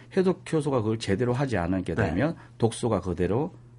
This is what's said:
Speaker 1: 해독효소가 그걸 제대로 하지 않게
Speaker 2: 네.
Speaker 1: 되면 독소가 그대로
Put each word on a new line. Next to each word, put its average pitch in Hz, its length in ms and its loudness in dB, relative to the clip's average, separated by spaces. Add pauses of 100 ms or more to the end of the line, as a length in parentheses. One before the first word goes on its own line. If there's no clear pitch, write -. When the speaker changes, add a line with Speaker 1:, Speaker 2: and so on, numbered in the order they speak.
(160)
Speaker 1:
해독효소가 151 680 0
그걸 110 160 0
제대로 117 340 0
하지 127 240 0
않게 87 380 0
Speaker 2:
네. 104 140 2
Speaker 1:
되면 123 260 0 (240)
독소가 110 420 0
그대로 92 500 0 (280)